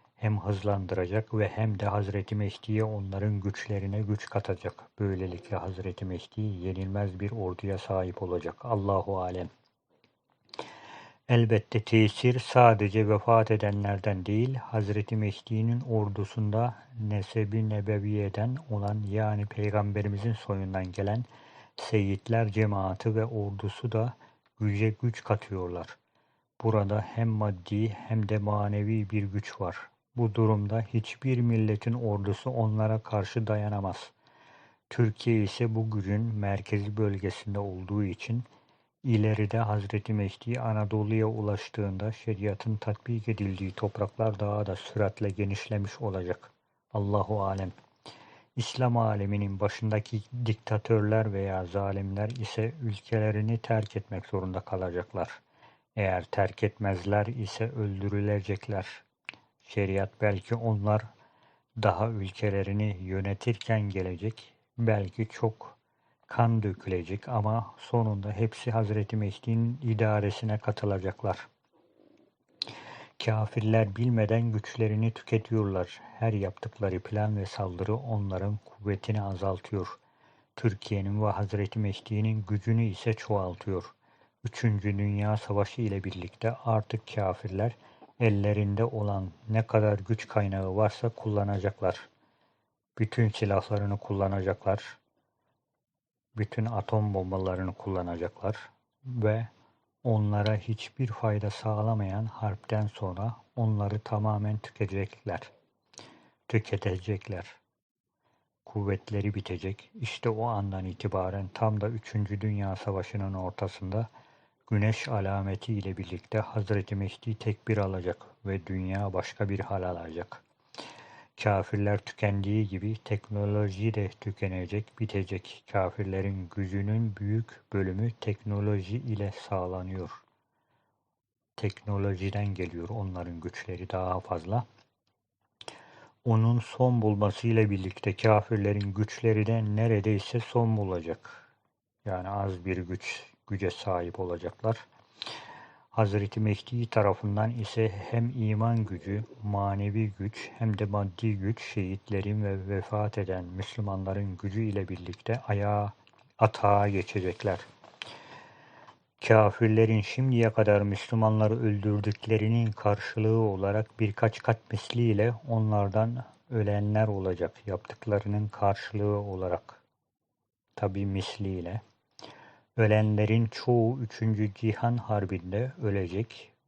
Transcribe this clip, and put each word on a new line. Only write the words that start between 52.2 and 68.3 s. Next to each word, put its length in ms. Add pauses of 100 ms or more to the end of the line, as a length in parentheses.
ise 520
ülkelerini 760
terk 380
etmek 300
zorunda 340
kalacaklar. 680 (680)
Eğer 280
terk 380
etmezler 640
ise 440
öldürülecekler. 1160 (760)
Şeriat 480 (100)
belki 340
onlar 480 (800)
daha 260
ülkelerini 920
yönetirken 800
gelecek, 720 (240)
belki 500
çok 500 (480)
kan 360
dökülecek 640
ama 500
sonunda 540